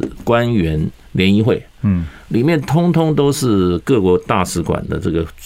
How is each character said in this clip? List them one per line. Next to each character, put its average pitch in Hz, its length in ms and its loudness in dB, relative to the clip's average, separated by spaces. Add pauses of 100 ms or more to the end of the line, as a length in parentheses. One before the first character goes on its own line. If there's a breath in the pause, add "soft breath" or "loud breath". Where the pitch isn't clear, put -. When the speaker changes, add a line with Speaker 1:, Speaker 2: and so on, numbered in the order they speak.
(220)
Speaker 1:
官 120 300 0
员 80 340 0 (260 soft breath)
联 95 220 2
谊 104 60 4
会。 110 200 0 (200)
Speaker 2:
嗯。 92 240 0 (240 loud breath)
Speaker 1:
里 113 140 0
面 160 200 2
通 170 300 0
通 160 220 2
都 143 180 2
是 98 460 2
各 120 220 0
国 90 180 4
大 98 260 -2
使 85 180 -4
馆 - 260 -4
的 73 100 -4
这 85 120 -4
个 82 160 -2 (200)